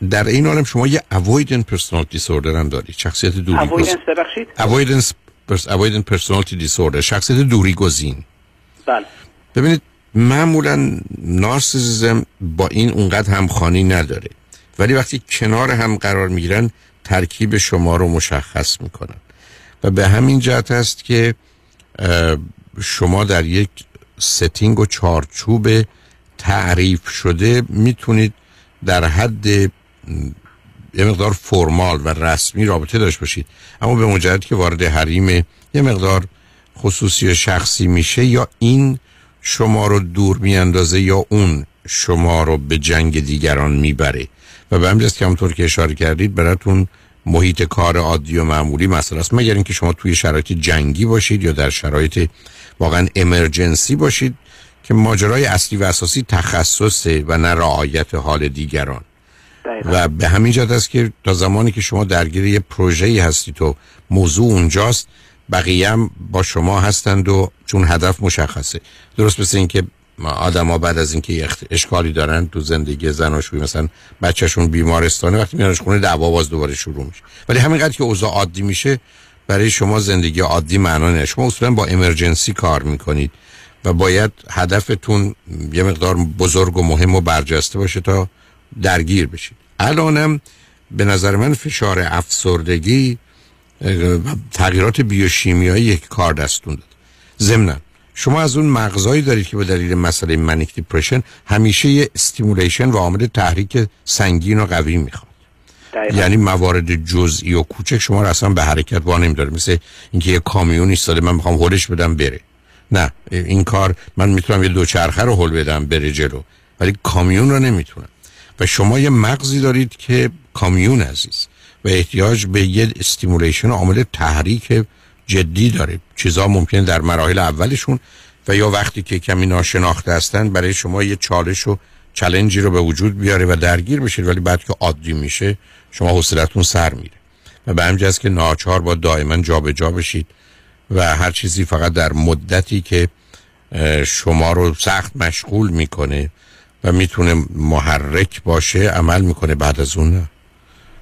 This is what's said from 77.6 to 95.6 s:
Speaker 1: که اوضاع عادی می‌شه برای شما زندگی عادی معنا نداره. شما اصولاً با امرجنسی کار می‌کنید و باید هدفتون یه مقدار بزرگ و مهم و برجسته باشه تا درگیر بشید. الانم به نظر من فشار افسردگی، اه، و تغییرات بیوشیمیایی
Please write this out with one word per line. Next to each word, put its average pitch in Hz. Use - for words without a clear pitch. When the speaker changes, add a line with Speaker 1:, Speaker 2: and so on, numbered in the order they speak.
Speaker 1:
که 143
اوضاع 107
عادی 95
می‌شه 110
برای 107
شما 104
زندگی 90
عادی 82
معنا 85
نداره. 80
شما 127
اصولاً 120
با 107
امرجنسی 85
کار 76
می‌کنید 73
و 92
باید 95
هدفتون 101
یه 87
مقدار 90
بزرگ 87
و 92
مهم 85
و 92
برجسته 80
باشه 98
تا 95
درگیر 90
بشید. -
الانم 151
به 101
نظر 98
من 127
فشار 104
افسردگی، 87
اه، 98
و 87
تغییرات 92
بیوشیمیایی 95